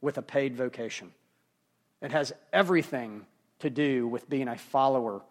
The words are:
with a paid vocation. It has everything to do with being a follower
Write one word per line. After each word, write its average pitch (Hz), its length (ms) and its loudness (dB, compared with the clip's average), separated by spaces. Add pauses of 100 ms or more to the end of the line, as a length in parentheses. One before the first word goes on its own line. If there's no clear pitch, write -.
with 143 160 -2
a 127 60 -6
paid 139 340 -2
vocation. 120 560 -6 (880)
It 143 100 -8
has 143 220 0 (220)
everything 147 720 2 (320)
to 156 100 -2
do 131 400 2
with 117 220 -6
being 135 180 -2
a 117 80 -6
follower 131 640 2 (100)